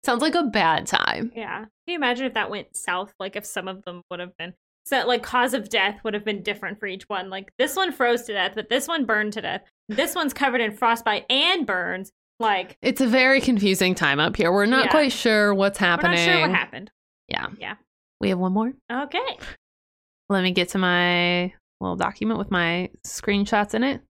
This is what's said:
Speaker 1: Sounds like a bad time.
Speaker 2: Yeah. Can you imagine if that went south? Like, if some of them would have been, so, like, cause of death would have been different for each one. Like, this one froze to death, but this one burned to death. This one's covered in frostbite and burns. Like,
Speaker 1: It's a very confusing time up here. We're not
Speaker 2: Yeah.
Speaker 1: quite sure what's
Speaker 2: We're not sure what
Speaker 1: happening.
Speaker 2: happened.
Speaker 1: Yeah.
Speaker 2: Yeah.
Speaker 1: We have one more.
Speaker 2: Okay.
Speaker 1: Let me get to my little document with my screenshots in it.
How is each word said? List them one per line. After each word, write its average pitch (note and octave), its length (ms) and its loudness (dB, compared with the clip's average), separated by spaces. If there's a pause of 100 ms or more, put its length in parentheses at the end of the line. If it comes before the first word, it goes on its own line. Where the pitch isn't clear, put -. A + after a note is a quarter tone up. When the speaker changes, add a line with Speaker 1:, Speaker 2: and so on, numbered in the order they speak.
Speaker 1:
Sounds A#3+ 180 0
like D#4 140 0
a D4+ 80 2
bad F#3 440 2
time. - 460 0
Speaker 2:
Yeah. G#3+ 260 -10
Can G#3+ 100 -14 (180)
you F4 80 -6
imagine B3+ 300 -2
if B3 80 -4
that G#3+ 160 -2
went - 260 -10
south? F#3 440 -6
Like, G3 180 -8
if G3+ 80 -8
some F#3+ 240 -8
of F#3+ 160 -12
them F3 240 -14
would F3 100 -10
have F3+ 160 -12
been, F3 200 -14 (300)
so, B3 220 0
like, A#3+ 160 0
cause B3 300 0
of G#3+ 160 -6
death G3+ 340 -2
would G#3+ 120 -4
have G#3 100 -6
been G3+ 180 -6
different G#3 380 -8
for G#3 60 -8
each F#3+ 200 -12
one. F#3+ 220 -6
Like, G3 280 -12
this D4 200 0
one F#4 160 0
froze A#3+ 300 2
to A3 100 -8
death, G3 220 -2
but G#3+ 120 -6
this C#4 220 0
one D#4 160 0
burned G#3+ 280 0
to G#3+ 80 -6
death. - 200 -6 (260)
This C4+ 280 -2
one's D#4 180 -2
covered B3+ 260 0
in G#3 160 -2
frostbite A3+ 540 0
and D#4 360 2
burns. F#3 460 -4 (300)
Like, G3 400 0
Speaker 1:
It's C4 180 0
a C4 80 4
very C4 320 6
confusing F#3+ 560 4
time C#3+ 240 2
up E3+ 160 2
here. F3 160 2
We're G3+ 140 4
not B3+ 200 4
Speaker 2:
Yeah. G3 60 2
Speaker 1:
quite D4 220 4
sure G#3 400 2
what's G3 260 0
Speaker 2:
We're F#3+ 80 2
not E3+ 140 2
sure F3 80 2
what E3+ 80 4
Speaker 1:
happening. E3+ 380 2
Speaker 2:
happened. F3 360 -4 (380)
Speaker 1:
Yeah. - 180 -4 (100)
Speaker 2:
Yeah. - 180 -10 (440)
Speaker 1:
We G#3 100 0
have F3+ 100 0
one F#3 140 0
more. A3+ 200 0 (180)
Speaker 2:
Okay. D4 460 -4 (920)
Speaker 1:
Let G3 140 2
me F#3 80 2
get F3 180 0
to - 80 -4
my F3 760 2 (260)
little F#3 160 -4
document G#3+ 420 -2
with G3+ 140 -6
my F3 380 0 (160)
screenshots G3+ 680 0
in A3+ 100 0
it. C#4 180 -2 (140)